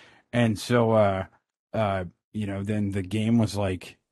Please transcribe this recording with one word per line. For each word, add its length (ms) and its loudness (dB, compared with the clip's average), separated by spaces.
And 240 2
so, 340 2
uh, 320 4
uh, 320 -2
you 120 -6
know, 160 -6
then 280 -2
the 100 -4
game 380 0
was 180 0
like, 400 -4